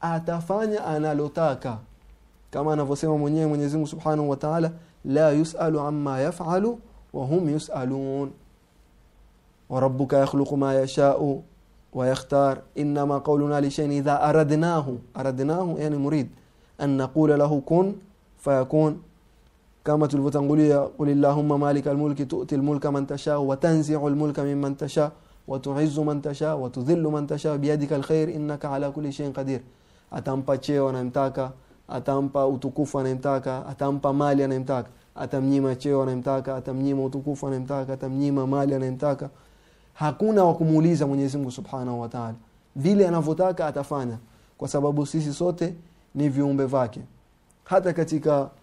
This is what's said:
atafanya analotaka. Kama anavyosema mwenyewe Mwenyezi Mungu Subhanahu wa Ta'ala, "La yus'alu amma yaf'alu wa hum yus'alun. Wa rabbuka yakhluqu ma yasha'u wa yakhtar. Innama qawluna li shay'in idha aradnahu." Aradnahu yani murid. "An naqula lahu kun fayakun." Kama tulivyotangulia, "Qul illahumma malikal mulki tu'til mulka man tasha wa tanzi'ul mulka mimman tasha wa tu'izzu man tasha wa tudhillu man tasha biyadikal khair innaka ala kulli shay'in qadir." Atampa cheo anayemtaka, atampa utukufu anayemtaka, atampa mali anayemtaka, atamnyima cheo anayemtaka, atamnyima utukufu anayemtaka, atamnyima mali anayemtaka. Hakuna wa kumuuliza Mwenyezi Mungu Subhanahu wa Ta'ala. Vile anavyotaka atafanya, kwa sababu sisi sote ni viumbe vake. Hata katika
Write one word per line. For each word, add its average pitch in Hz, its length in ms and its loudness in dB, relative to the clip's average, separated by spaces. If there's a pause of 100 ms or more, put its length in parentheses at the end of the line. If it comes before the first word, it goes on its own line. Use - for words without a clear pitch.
atafanya 170 840 -2
analotaka. 147 920 -2 (760)
Kama 151 220 0
anavyosema 147 440 0
mwenyewe 151 300 2
Mwenyezi 147 280 0
Mungu 151 120 -2
Subhanahu 151 420 -2
wa 139 80 0
Ta'ala, 160 340 -2 (340)
"La 147 260 4
yus'alu 160 480 0
amma 143 400 -2
yaf'alu 180 600 -2 (340)
wa 139 120 -6
hum 160 240 2
yus'alun. 135 800 -4 (1400)
Wa 131 100 -4
rabbuka 135 380 2
yakhluqu 139 400 2
ma 135 160 2
yasha'u 135 720 2 (500)
wa 127 140 -2
yakhtar. 139 540 2 (140)
Innama 143 440 0
qawluna 147 420 2
li 139 100 0
shay'in 147 200 -2
idha 143 300 0
aradnahu." 151 760 2 (140)
Aradnahu 147 680 -2
yani 147 180 -2
murid. 143 300 0 (500)
"An 143 120 -2
naqula 143 480 4
lahu 143 240 2
kun 185 340 2 (420)
fayakun." 143 600 2 (840)
Kama 151 240 2
tulivyotangulia, 143 720 4 (180)
"Qul 147 120 0
illahumma 143 480 4
malikal 143 400 0
mulki 143 280 0
tu'til 147 360 -4
mulka 143 300 0
man 139 140 -2
tasha 147 340 -2
wa 135 180 0
tanzi'ul 151 580 2
mulka 147 280 -2
mimman 143 320 -2
tasha 147 360 0 (360)
wa 135 120 -6
tu'izzu 143 440 -2
man 147 180 -2
tasha 151 340 -4
wa 127 140 -4
tudhillu 151 420 0
man 147 160 -2
tasha 147 300 -2
biyadikal 143 460 0
khair 156 260 0
innaka 147 420 -6
ala 139 200 -4
kulli 147 200 -6
shay'in 139 220 -6
qadir." 135 280 -4 (500)
Atampa 135 460 -2
cheo 139 320 0
anayemtaka, 131 600 -2 (360)
atampa 135 600 0
utukufu 139 520 -2
anayemtaka, 131 680 -2
atampa 139 480 -2
mali 143 300 4
anayemtaka, 131 460 -2 (260)
atamnyima 135 600 0
cheo 139 260 0
anayemtaka, 131 540 -2
atamnyima 135 500 -2
utukufu 139 420 -6
anayemtaka, 135 460 -4
atamnyima 135 540 -2
mali 139 260 2
anayemtaka. 135 560 -2 (640)
Hakuna 196 500 2
wa 170 100 6
kumuuliza 160 540 4
Mwenyezi 139 300 0
Mungu 131 140 -4
Subhanahu 123 500 -8
wa 117 80 -8
Ta'ala. 113 240 -8 (420)
Vile 185 320 4
anavyotaka 170 600 0
atafanya, 139 500 -6 (400)
kwa 139 100 -8
sababu 147 380 0
sisi 151 280 -4
sote 175 400 -2 (420)
ni 143 140 2
viumbe 139 360 2
vake. 127 360 -2 (640)
Hata 185 300 2
katika 151 560 0 (140)